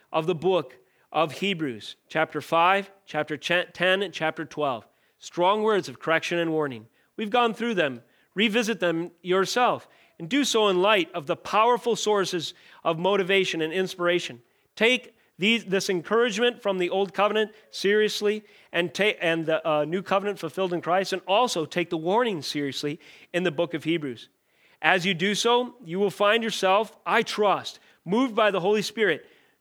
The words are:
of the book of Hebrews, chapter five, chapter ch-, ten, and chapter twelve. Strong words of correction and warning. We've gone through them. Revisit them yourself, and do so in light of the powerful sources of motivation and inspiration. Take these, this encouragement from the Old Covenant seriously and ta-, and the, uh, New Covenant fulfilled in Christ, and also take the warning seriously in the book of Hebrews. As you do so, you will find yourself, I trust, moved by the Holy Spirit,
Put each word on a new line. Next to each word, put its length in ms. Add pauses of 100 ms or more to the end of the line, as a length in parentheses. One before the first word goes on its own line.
(120)
of 140
the 100
book 420 (320)
of 220
Hebrews, 640 (120)
chapter 320
five, 520 (140)
chapter 300
ch-, 360
ten, 300
and 120
chapter 300
twelve. 420 (320)
Strong 440
words 260
of 100
correction 400
and 140
warning. 340 (300)
We've 140
gone 240
through 200
them. 280 (320)
Revisit 460
them 300 (100)
yourself, 680 (320)
and 100
do 160
so 240
in 140
light 320
of 120
the 100
powerful 600
sources 580 (280)
of 160
motivation 640
and 120
inspiration. 680 (340)
Take 400 (240)
these, 260
this 260
encouragement 720
from 160
the 120
Old 220
Covenant 400 (180)
seriously 720 (300)
and 200
ta-, 280
and 260
the, 220
uh, 160
New 180
Covenant 360
fulfilled 340
in 80
Christ, 320
and 140
also 400
take 240
the 60
warning 460
seriously 560 (340)
in 100
the 80
book 240
of 100
Hebrews. 440 (520)
As 260
you 80
do 220
so, 480
you 160
will 100
find 320
yourself, 540 (100)
I 160
trust, 560 (260)
moved 300
by 160
the 80
Holy 240
Spirit, 420 (360)